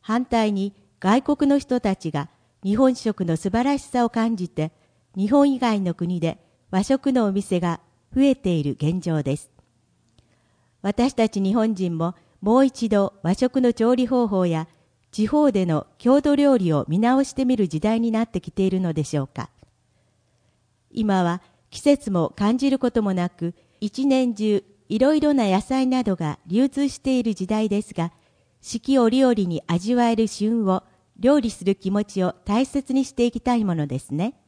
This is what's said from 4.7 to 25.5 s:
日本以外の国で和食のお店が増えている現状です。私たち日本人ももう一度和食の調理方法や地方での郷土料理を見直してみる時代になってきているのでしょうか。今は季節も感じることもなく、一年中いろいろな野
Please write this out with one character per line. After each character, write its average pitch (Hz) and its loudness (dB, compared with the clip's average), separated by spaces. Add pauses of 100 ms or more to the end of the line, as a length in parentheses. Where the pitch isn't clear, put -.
日 196 -2
本 285 4
以 262 -2
外 226 0
の 175 -2
国 175 -4
で 165 -4 (320)
和 190 0
食 269 0
の 247 2
お 196 0
店 190 -2
が 170 -4 (340)
増 262 2
え 277 4
て 196 -4
い 160 0
る 143 -2
現 165 -2
状 160 -2
で 135 -2
す。 - -14 (1300)
私 240 0
た 226 2
ち 202 -4
日 190 0
本 220 0
人 175 -4
も 170 -2 (260)
も 220 2
う 269 6
一 233 -4
度 196 0
和 175 2
食 254 0
の 247 4
調 233 2
理 247 0
方 240 0
法 185 0
や 165 -2 (420)
地 214 -2
方 294 4
で 190 0
の 156 0 (120)
郷 269 4
土 285 2
料 277 4
理 175 0
を 143 0
見 170 -2
直 254 2
し - -12
て 269 -2
み 254 0
る 208 0
時 156 -4
代 226 0
に 233 -2
な 226 0
っ - -12
て 180 -6
き - -16
て 196 -2
い 190 2
る 185 -2
の 175 -2
で 151 -2
し 147 -4
ょ 135 -2
う - -10
か。 - -14 (1400)
今 196 0
は 175 -2 (280)
季 - -16
節 285 2
も 170 0
感 214 0
じ 269 0
る 262 0
こ 247 0
と 226 -2
も 202 -2
な 180 -2
く、 170 -8 (260)
一 254 -4
年 262 2
中 208 0 (240)
い 208 -4
ろ 285 4
い 302 0
ろ 294 2
な 247 2
野 190 2